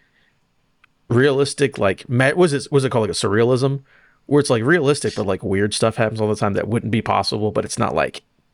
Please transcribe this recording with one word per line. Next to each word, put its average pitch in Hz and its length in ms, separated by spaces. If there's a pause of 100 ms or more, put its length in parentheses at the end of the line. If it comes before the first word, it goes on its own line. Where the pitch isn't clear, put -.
(1080)
realistic, 135 680
like, 101 300
ma-, 131 280
was 180 180
it, - 180
was 139 140
it 123 60
called, 110 180
like, - 80
a - 100
surrealism, 123 540 (460)
where 139 120
it's, 143 120
like, 113 120
realistic, 143 520
but, 107 100
like, 92 180
weird 101 300
stuff 113 240
happens 110 240
all 107 80
the 107 60
time 104 180
that 98 140
wouldn't 110 240
be 107 100
possible, 104 500
but 107 140
it's - 140
not, 101 160
like, 71 260 (320)